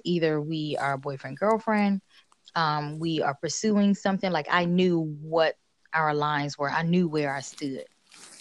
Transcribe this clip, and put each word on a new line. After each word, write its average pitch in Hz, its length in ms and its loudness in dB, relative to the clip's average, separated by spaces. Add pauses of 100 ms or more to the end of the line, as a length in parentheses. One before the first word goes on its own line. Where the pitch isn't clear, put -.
either 160 360 2
we 151 400 -4
are 139 180 -2
boyfriend, 139 400 -10
girlfriend, 208 640 2 (540)
um, 151 440 0
we 165 240 -2
are 139 120 0
pursuing 202 600 2
something. 190 380 -2
Like, 160 180 -2
I 175 160 2
knew 180 340 4 (220)
what 160 340 2 (380)
our 156 200 2
lines 147 440 -2
were. 143 120 -2
I 156 120 -2
knew 170 260 2
where 147 260 -2
I 139 60 -6
stood. - 440 -8 (560)